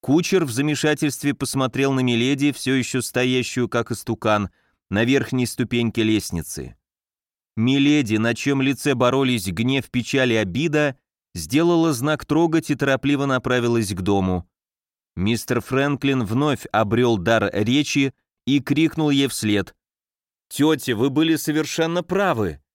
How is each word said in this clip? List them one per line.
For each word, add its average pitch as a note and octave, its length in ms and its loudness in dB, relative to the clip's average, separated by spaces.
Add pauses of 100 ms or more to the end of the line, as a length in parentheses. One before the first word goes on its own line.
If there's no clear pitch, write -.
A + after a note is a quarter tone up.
Кучер E3+ 400 2
в C#3 60 -4
замешательстве D3 800 0
посмотрел C3+ 600 -2
на C3 60 0
миледи, B2+ 520 2
всё C3 220 -2
ещё C3 260 -2
стоящую, B2+ 720 -2
как A#2 200 -2
истукан, G#2+ 600 0 (400)
на G#2 140 0
верхней B2+ 420 0
ступеньке A#2 560 -2
лестницы. F#2 760 -2 (800)
Миледи, C3+ 600 2
на A2+ 180 0
чьём C3+ 260 -2
лице C3+ 340 0
боролись B2 520 0
гнев, A#2 440 -2
печаль B2+ 440 0
и - 20 2
обида, C#3 640 0 (360)
сделала E3 600 2
знак C#3+ 320 -2
трогать D#3+ 420 2
и D3+ 60 0
торопливо C#3 500 0
направилась A#2+ 680 0
к F2 80 -6
дому. F#2 440 0 (680)
Мистер A2 460 -2
Фрэнклин C3+ 600 0
вновь B2+ 460 -2
обрёл A2+ 460 2
дар G#2 380 0
речи C3+ 580 0 (340)
и C#3 140 2
крикнул D#3 480 0
ей C#3 200 2
вслед: G#2 460 -2 (760)
«Тётя, C#3+ 460 0
вы A#2+ 120 2
были D#3 280 2
совершенно D#3+ 680 -2
правы. D3 580 -2 (140)